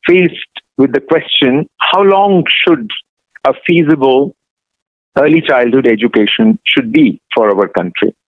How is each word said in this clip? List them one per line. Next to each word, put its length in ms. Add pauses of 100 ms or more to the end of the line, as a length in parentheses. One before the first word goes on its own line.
faced 400 (300)
with 160
the 80
question, 680 (100)
how 240
long 460
should 400 (560)
a 80 (140)
feasible 680 (840)
early 240
childhood 440
education 800
should 280
be 280 (140)
for 160
our 180
country? 460 (140)